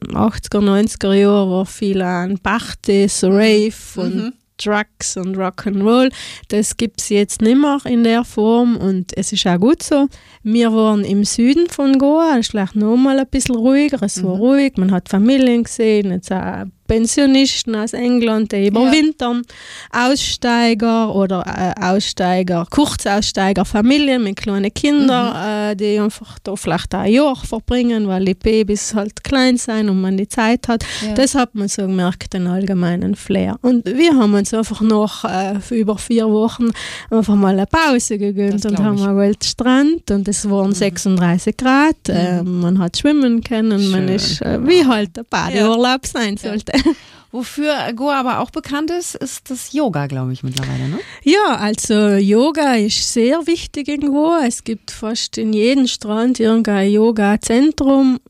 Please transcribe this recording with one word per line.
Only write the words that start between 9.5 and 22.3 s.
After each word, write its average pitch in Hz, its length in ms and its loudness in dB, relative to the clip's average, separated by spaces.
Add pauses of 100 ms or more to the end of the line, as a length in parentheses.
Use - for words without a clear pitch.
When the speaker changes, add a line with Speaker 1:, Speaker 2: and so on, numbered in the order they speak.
Speaker 1:
gut 262 240 2
so. 285 240 2 (340)
Wir 226 300 2
waren 214 320 2
im 202 200 0
Süden 285 440 2
von 277 280 2
Goa, 302 360 4
es 233 140 0
ist - 40 -6
vielleicht 196 240 -4
noch 214 220 2
mal 269 240 4
ein 269 80 -2
bisschen 254 260 -2
ruhiger. 269 480 2
Es 190 220 -4
war 185 100 0
Speaker 2:
Mhm. 190 60 -2
Speaker 1:
ruhig, 277 360 2
man 185 140 2
hat 180 180 -2
Familien 240 540 2
gesehen, 214 480 0
jetzt 180 220 -6
auch 185 320 -6 (240)
Pensionisten 262 880 2
aus 214 160 -4
England, 233 580 0
die 208 60 -4
Speaker 2:
Ja. 196 120 2
Speaker 1:
überwintern. 254 760 2 (760)
Aussteiger 233 960 0
oder, 190 300 0 (320)
äh, - 80 -12
Aussteiger, 180 840 0